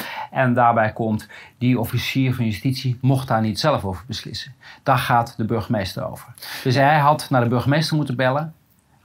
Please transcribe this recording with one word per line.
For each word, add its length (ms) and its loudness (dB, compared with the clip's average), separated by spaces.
En 220 2
daarbij 400 4
komt, 340 -4
die 220 2
officier 560 -2
van 100 -2
justitie 560 -2
mocht 260 2
daar 140 2
niet 180 -2
zelf 260 0
over 220 -6
beslissen. 460 -10
Daar 140 4
gaat 400 0
de 80 -2
burgemeester 680 -4
over. 160 -16
Dus 120 2
hij 240 4
had 300 2
naar 140 4
de 60 2
burgemeester 460 0
moeten 200 -2
bellen 380 -2